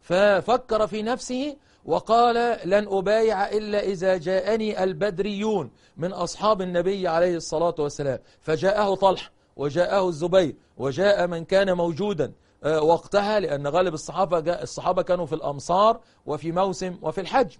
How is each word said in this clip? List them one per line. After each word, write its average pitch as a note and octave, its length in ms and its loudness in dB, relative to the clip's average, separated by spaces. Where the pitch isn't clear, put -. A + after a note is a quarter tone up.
ففكر G#3 840 2
في G#3+ 160 -6
نفسه B3+ 540 -4
وقال: A#3 800 2
"لن G#3 260 2
أبايع G3+ 580 2
إلا G#3 320 -2
إذا F#3 360 0
جاءني F#3+ 680 0
البدريون G3 840 -2
من F3 160 -4
أصحاب F#3+ 500 -2
النبي F3+ 460 -2
عليه E3+ 280 2
الصلاة E3 420 -2
والسلام". C#3+ 400 -4
فجاءه G3 540 0
طلحة F#3+ 360 2
وجاءه F3 520 0
الزبير E3+ 480 2
وجاء F3 500 2
من E3 180 -6
كان F#3+ 280 2
موجودا، E3+ 600 -2
آه، D3+ 180 2
وقتها، G3+ 580 2
لأن C#3+ 260 -4
غالب E3+ 280 2
الصحابة E3 460 -2
جاء، E3 220 -4
الصحابة F3 400 -2
كانوا F3+ 240 -2
في D3+ 80 -4
الأمصار F3 680 0
وفي D3+ 260 -6
موسم F#3 500 -2
وفي D#3+ 180 -4
الحج A3+ 400 0